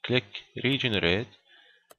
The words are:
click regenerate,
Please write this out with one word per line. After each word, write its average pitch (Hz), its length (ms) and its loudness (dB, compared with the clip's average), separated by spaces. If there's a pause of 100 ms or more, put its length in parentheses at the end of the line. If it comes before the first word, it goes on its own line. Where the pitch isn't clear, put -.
click 123 220 -2 (400)
regenerate, 110 640 2 (720)